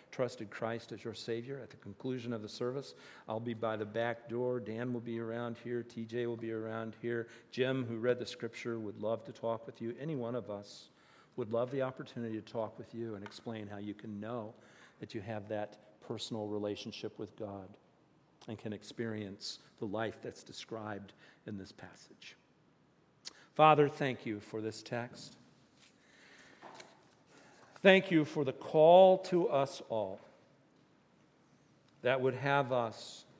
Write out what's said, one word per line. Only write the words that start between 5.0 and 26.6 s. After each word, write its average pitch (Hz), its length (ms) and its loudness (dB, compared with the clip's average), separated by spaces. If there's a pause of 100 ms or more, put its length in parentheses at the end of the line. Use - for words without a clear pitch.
around 117 400 -6
here. 120 240 -4
T 117 220 -10
J 120 200 -2
will 117 100 -2
be 113 160 -6
around 110 500 -6
here. 117 280 -2 (220)
Jim, 131 340 0
who 113 120 -6
read 123 220 2
the 117 60 -4
scripture, 117 540 -6
would 107 200 -8
love 110 260 -2
to 120 60 -12
talk 113 340 -4
with - 140 -16
you. 117 180 -4
Any 151 180 -4
one 120 200 -2
of 107 140 -6
us - 400 -10 (480)
would 110 160 -2
love 120 180 2
the 135 100 0
opportunity 127 540 -4
to 107 60 -4
talk 107 360 -4
with - 160 -16
you 113 220 -6
and 98 80 -10
explain 107 440 -10
how 101 100 -10
you 104 160 -6
can 104 260 -8
know 110 340 -6 (460)
that - 160 -12
you 110 60 -4
have 104 260 -6
that - 540 -6
personal 110 460 -4
relationship 104 720 -4
with 107 200 -10
God 101 320 -10 (800)
and 110 80 -6
can 107 160 -6
experience 107 840 -8 (180)
the - 80 -4
life 107 360 -2
that's - 220 -10
described 107 680 -10 (320)
in 107 120 -8
this 92 140 -12
passage. - 640 -20 (1200)
Father, 151 340 10
thank 135 380 -2
you 104 160 -4
for 110 180 -8
this 110 240 -6
text. - 540 -8 (2500)